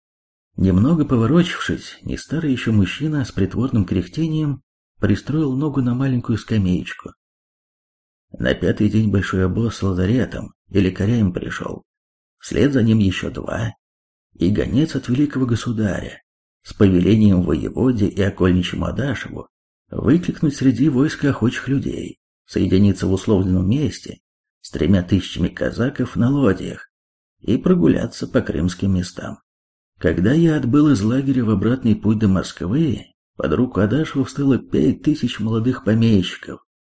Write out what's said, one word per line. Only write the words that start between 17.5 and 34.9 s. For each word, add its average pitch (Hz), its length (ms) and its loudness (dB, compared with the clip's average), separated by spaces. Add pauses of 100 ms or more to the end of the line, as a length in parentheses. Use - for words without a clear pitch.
и - 120 -2
окольничему 90 680 0
Адашеву - 640 -6 (400)
выкликнуть 160 680 0
среди 131 320 2
войска 143 420 0
охочих - 380 -2
людей, - 500 -4 (260)
соединиться 92 640 2
в 95 60 0
условленном 92 560 2
месте - 500 -4 (460)
с - 60 -18
тремя 87 320 2
тысячами 87 460 0
казаков - 680 -4
на 120 140 2
ладьях 131 600 0 (500)
и - 180 0
прогуляться - 680 0
по - 140 0
крымским 92 540 -2
местам. 87 440 -6 (600)
Когда 90 340 2
я 160 240 4
отбыл 143 320 4
из 113 140 2
лагеря 131 420 0
в 107 60 0
обратный 110 440 2
путь 107 240 0
до 107 100 2
Москвы, 98 840 -2 (240)
под 78 160 -2
руку 123 280 0
Адашева 131 440 0
встало 139 340 0
пять - 440 0